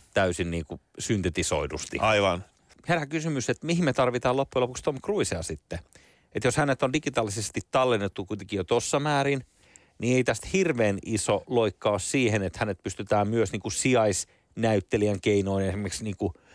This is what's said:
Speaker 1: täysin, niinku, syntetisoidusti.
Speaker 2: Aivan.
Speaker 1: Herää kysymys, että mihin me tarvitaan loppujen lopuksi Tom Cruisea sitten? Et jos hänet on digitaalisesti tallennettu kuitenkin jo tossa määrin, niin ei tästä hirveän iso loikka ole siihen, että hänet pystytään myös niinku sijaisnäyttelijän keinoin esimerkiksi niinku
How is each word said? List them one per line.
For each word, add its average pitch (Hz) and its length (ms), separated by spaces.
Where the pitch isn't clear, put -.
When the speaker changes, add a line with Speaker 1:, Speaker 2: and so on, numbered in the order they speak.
Speaker 1:
täysin, 90 360
niinku, 82 300
syntetisoidusti. 85 1040
Speaker 2:
Aivan. 101 440
Speaker 1:
Herää 156 180
kysymys, 151 440
että 143 160
mihin 170 180
me 131 80
tarvitaan 123 440
loppujen 131 260
lopuksi 123 200
Tom 139 220
Cruisea 139 380
sitten? 82 360
Et 104 120
jos 123 120
hänet 143 260
on 131 100
digitaalisesti 113 680
tallennettu 110 540
kuitenkin 98 320
jo 92 80
tossa 120 360
määrin, 139 440
niin 127 140
ei 127 80
tästä - 280
hirveän 120 540
iso 104 400
loikka 113 440
ole 101 80
siihen, 113 440
että 90 160
hänet 107 240
pystytään 104 460
myös 113 240
niinku 107 180
sijaisnäyttelijän 107 1500
keinoin 98 460
esimerkiksi 98 380
niinku 101 280